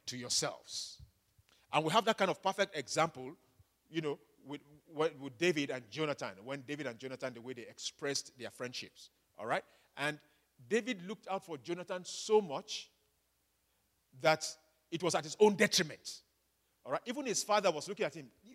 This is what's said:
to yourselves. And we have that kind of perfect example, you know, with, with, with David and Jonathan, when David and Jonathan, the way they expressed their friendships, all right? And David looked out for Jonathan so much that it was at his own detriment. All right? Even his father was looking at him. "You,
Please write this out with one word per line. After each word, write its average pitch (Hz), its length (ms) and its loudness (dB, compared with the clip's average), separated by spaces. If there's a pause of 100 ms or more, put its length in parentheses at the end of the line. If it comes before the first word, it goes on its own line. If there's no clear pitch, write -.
to 123 100 -6
yourselves. - 840 -4 (680)
And 147 140 4
we 156 80 2
have 220 140 6
that 220 100 6
kind 190 140 4
of - 120 -2
perfect 196 360 2
example, 143 540 0 (580)
you 160 100 -4
know, 147 180 -2 (280)
with, 143 160 -10 (320)
with, 156 260 0
with 135 160 -10
David 151 340 2
and 127 200 -6
Jonathan, 139 400 -2 (140)
when 139 180 -6
David 143 240 -6
and 117 120 -8
Jonathan, 131 360 -8
the 117 80 -14
way 127 100 -10
they 120 100 -12
expressed - 760 -6
their 113 100 -8
friendships, - 600 -10 (280)
all 98 60 -8
right? 139 180 0 (360)
And 147 200 -2 (480)
David 208 400 -2
looked 208 220 -10
out 190 160 -4
for 160 140 -8
Jonathan 175 480 -8
so - 340 4
much - 480 -4 (1300)
that 156 240 4 (440)
it 170 120 -6
was 165 120 0
at 160 100 -2
his 156 160 -12
own 208 160 8
detriment. - 680 0 (640)
All 123 60 -6
right? 147 140 0
Even 262 200 -4
his 202 160 0
father 208 280 4
was 151 180 -2
looking 196 180 -2
at 147 80 -4
him. 147 140 -12 (140)
"You, 233 120 -20